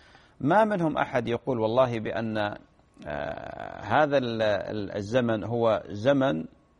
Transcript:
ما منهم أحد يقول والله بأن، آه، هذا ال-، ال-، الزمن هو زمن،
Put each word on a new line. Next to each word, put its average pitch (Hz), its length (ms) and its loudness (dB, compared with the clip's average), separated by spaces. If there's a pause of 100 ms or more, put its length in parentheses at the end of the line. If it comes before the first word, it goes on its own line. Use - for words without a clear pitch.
(400)
ما 190 260 4
منهم 170 320 0
أحد 131 300 0
يقول 117 320 -2
والله 117 400 2
بأن، 110 380 -4
آه، - 1400 -8
هذا 139 360 2
ال-، 117 240 0
ال-، 104 540 0
الزمن 110 480 0
هو 113 460 2
زمن، 135 560 0 (340)